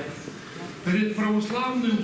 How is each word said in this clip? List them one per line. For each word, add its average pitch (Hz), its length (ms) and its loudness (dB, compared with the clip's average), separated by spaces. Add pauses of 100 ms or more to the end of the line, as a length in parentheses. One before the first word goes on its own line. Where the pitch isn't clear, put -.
(840)
перед 208 320 4
православним 226 760 2 (120)